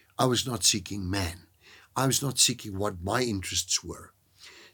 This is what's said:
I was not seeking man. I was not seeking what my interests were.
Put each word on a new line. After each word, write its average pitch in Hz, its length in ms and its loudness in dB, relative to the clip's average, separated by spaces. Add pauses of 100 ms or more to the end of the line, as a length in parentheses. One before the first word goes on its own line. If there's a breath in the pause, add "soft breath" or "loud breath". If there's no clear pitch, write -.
(180 soft breath)
I 131 80 4
was 123 200 2
not 117 200 -2
seeking 95 440 0
man. 90 380 -2 (480 soft breath)
I 127 100 4
was 127 160 2
not 131 160 -2
seeking 107 400 2
what 98 240 -2
my 104 200 2
interests 98 600 -2
were. - 320 -12 (600 loud breath)